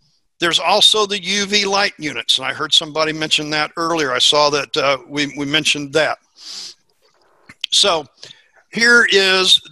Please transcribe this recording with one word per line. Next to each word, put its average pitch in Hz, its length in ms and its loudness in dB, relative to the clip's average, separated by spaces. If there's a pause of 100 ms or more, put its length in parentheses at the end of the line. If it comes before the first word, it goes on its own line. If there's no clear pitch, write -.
(400)
there's 165 180 0
also 202 480 2
the 202 160 -6
U 196 240 -4
V 208 180 0
light 196 340 -2
units, 135 400 -4
and 131 80 -8
I 131 60 -4
heard 147 200 -8
somebody 156 400 0
mention 156 380 -4
that 151 260 -2
earlier. 165 360 -2
I 123 60 0
saw 147 320 2
that, 143 260 -4
uh, 139 300 0
we, 143 300 -4
we 143 100 -6
mentioned 147 480 0
that. 147 240 0 (1500)
So 170 340 0 (680)
here 233 380 4
is 190 600 4